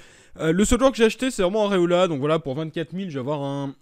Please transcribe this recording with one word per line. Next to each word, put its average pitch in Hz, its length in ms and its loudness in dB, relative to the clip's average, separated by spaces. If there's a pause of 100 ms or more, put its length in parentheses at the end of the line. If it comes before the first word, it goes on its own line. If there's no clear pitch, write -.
(380)
Euh, 160 140 2
le 190 140 2
seul 240 120 2
joueur 269 140 4
que 208 60 -6
j'ai 220 80 6
acheté 254 240 -2
c'est 214 120 -2
vraiment 208 220 0
Areola, 180 420 4
donc 156 140 -2
voilà, 151 180 0
pour 135 160 -6
vingt-quatre 160 380 -8
mille 190 160 -8
je 139 60 -10
vais 135 60 -6
avoir 139 220 -4
un, 139 400 -6